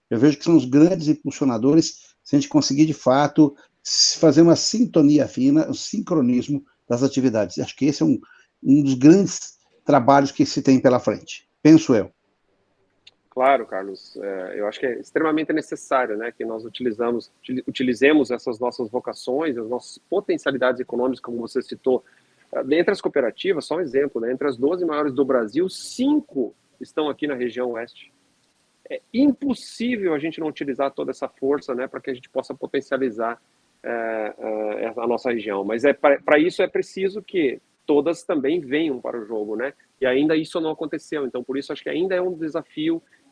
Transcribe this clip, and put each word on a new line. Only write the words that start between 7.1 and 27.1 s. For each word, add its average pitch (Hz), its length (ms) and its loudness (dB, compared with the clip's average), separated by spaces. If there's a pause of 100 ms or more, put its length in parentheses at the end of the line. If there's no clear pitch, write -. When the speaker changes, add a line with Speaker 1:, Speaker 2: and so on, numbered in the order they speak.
Speaker 1:
Acho - 180 -8
que 131 100 0
esse 147 160 0
é 160 40 4
um, 139 120 2 (440)
um 143 200 6
dos 135 120 2
grandes 160 640 4 (260)
trabalhos 139 460 4
que - 140 0
se - 180 -2
tem 131 180 6
pela 127 180 4
frente, - 500 -6 (140)
penso 156 320 8
eu. 98 160 0 (1200)
Speaker 2:
Claro, 127 320 4
Carlos, 98 560 -10
é, 95 380 -8
eu 104 80 -2
acho 110 100 -8
que - 80 -4
é 120 140 -4
extremamente 156 520 -2
necessário, 127 640 -4
né, 117 140 -6
que - 140 -12
nós 113 200 -8
utilizamos, 117 760 -4
utili-, 127 260 -8
utilizemos 135 640 2
essas 117 300 -6
nossas 120 280 -4
vocações, 123 680 -6
as 110 100 -8
nossas 120 300 -8 (100)
potencialidades 139 720 -2
econômicas, 123 380 -4
como 120 200 -10
você 117 220 -4
citou. 120 440 -2 (480)
É, 127 100 -4
dentre 160 300 0
as 185 80 -4
cooperativas, 143 640 -2
só 156 140 -6
um - 20 -4
exemplo, 135 400 -2
né, 117 100 -4
entre 131 160 -4
as 131 100 -4
doze 165 280 -2
maiores 151 280 -2
do 135 120 0
Brasil, 127 440 0
cinco 254 840 -4 (260)
estão 151 280 -6
aqui 139 180 -6